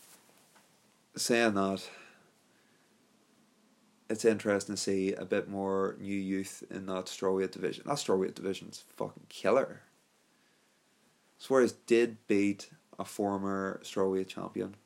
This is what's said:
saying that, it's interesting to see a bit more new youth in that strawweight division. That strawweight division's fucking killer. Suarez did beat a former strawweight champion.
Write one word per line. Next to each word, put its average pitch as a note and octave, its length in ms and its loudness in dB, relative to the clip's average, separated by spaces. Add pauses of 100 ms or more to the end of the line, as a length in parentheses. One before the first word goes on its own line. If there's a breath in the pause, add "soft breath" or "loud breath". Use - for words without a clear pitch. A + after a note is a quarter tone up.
(1160)
saying A#2 380 4
that, G2 340 0 (2250 loud breath)
it's A2+ 160 -2
interesting G2+ 500 2
to F#2+ 60 -4
see G2 320 0
a F#2+ 120 -8
bit G2 240 -2
more G2 500 -2
new G2 160 -6
youth F#2+ 540 -4
in F#2+ 180 -8
that F#2 180 -4
strawweight F#2+ 460 0
division. - 340 -6
That - 100 -2
strawweight F#2+ 400 0
division's F#2+ 480 -8 (120)
fucking - 340 -8
killer. - 520 0 (1600 soft breath)
Suarez B2 360 4
did A#2 440 4 (100)
beat G2+ 420 2 (280)
a G2 80 -8
former G2 800 -2
strawweight F#2+ 440 0
champion. G2 480 -8 (100)